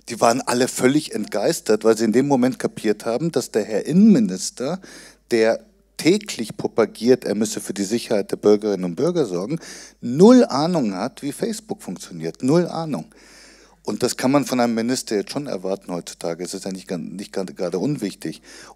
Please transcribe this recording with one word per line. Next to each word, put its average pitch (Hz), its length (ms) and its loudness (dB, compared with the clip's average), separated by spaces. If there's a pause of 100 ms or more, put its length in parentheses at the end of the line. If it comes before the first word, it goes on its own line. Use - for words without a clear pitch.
die 117 120 -8
waren 120 220 4
alle 123 260 0
völlig 139 460 0
entgeistert, 107 720 -2
weil 113 120 6
sie 113 80 -2
in 110 80 2
dem 135 160 2
Moment 127 300 2
kapiert - 480 -4
haben, 135 260 -2
dass - 180 -4
der 107 140 0
Herr 101 220 -4
Innenminister, 143 960 4 (500)
der 113 340 2 (320)
täglich - 600 -2
propagiert, 117 680 0
er 101 100 -2
müsse 107 260 -2
für - 140 -8
die 98 100 -4
Sicherheit 104 460 -2
der 98 60 -4
Bürgerinnen 104 480 2
und 87 120 -4
Bürger 160 300 0
sorgen, 98 320 -4 (420)
null 196 440 8
Ahnung 139 500 0
hat, 101 280 -8
wie 143 100 -6
Facebook - 500 -6
funktioniert, - 600 -10
null 160 240 2
Ahnung. 160 400 -8 (800)
Und 107 180 -6
das 120 140 0
kann 127 140 0
man 143 160 2
von 127 140 -2
einem 120 140 0
Minister 117 420 -2
jetzt 98 160 -4
schon 143 140 -8
erwarten 95 460 -6
heutzutage, 85 520 -8
es 85 100 -10
ist 92 100 -10
ja 95 80 -8
nicht, 92 160 -14
ganz, 87 240 -8
nicht 95 200 -12
ganz, 95 220 -8
gerade 90 240 -4
unwichtig. 104 600 -6 (360)